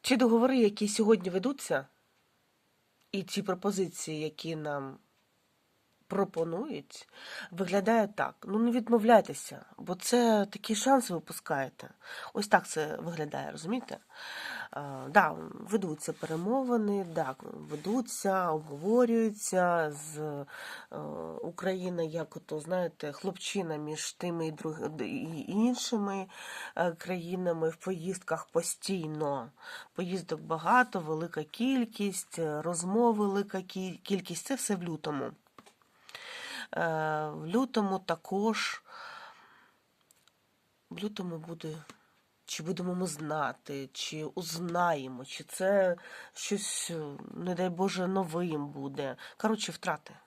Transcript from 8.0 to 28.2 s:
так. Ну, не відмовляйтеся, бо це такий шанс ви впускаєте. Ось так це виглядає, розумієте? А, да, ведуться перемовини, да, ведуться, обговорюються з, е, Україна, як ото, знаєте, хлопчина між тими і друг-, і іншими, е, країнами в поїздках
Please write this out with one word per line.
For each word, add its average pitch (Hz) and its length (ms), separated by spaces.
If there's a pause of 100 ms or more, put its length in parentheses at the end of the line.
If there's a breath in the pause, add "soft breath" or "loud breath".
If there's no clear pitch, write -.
так. - 280 (140)
Ну, 202 100
не 233 120
відмовляйтеся, 226 920 (140)
бо - 160
це 226 560
такий - 260
шанс 262 340
ви 175 60
впускаєте. - 760 (440 loud breath)
Ось 202 140
так 180 180
це 156 300
виглядає, 151 560
розумієте? 185 460 (720 loud breath)
А, 139 380
да, 160 280 (160)
ведуться 175 600
перемовини, 208 1000
да, 143 280
ведуться, 185 1080
обговорюються 180 1400
з, 151 260
е, 147 280 (960 loud breath)
Україна, 180 600
як 160 340
ото, 156 240
знаєте, 165 520
хлопчина 185 640
між 151 360
тими 170 340
і 160 60
друг-, 156 500
і 143 460
іншими, 202 760 (500 loud breath)
е, 175 160
країнами 175 760
в 160 80
поїздках 180 680